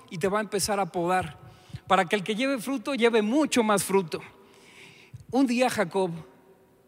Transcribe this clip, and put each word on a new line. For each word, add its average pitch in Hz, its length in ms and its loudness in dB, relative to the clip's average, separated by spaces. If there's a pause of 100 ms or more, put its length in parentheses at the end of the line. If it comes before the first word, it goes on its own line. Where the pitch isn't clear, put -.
y 196 80 -10
te 165 100 0
va 202 120 0
a - 20 -2
empezar 202 380 -2
a 190 80 0
podar, 175 500 -2 (500)
para 185 180 4
que 190 100 -2
el 208 80 0
que 214 120 -4
lleve 269 240 0
fruto, 269 360 -4
lleve 226 260 4
mucho 247 420 2
más 214 200 2
fruto. 190 380 -2 (1080)
Un 269 160 4
día 240 240 2
Jacob 196 400 0 (800)